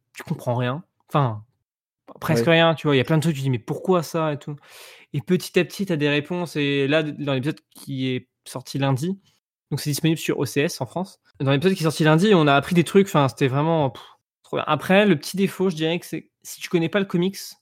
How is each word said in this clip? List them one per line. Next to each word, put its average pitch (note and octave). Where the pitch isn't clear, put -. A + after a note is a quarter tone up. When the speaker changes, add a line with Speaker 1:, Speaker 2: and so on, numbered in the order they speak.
Speaker 1:
tu -
comprends C3+
rien. B2+
Enfin, A#2+
presque D3+
Speaker 2:
Ouais. E3+
Speaker 1:
rien, E3
tu -
vois. C#3+
Il C3+
y -
a B2
plein D#3+
de D3+
trucs, E3
tu C3+
dis, « C3+
Mais B2
pourquoi E3+
ça ? » D#3+
et C#3
tout. D3
Et D3
petit -
à F3
petit, G3
t'as F3+
des D3
réponses. D3
Et C#3+
là, D#3
dans C#3+
l'épisode C#3
qui C3
est B2+
sorti -
lundi, C#3
donc D3
c'est D3+
disponible D#3+
sur -
O D3
C C#3
S E3+
en B2+
France. -
Dans C#3
l'épisode D#3
qui E3
est -
sorti D#3+
lundi, E3
on D#3
a C#3+
appris C#3
des E3+
trucs. G3
Enfin, C#3+
c'était -
vraiment, C#3+
pff, -
trop -
bien. C#3
Après, F#3
le F#3
petit -
défaut, F#3+
je D#3+
dirais D#3+
que -
c'est, -
si -
tu -
connais E3
pas G#3
le G3
comics F#3+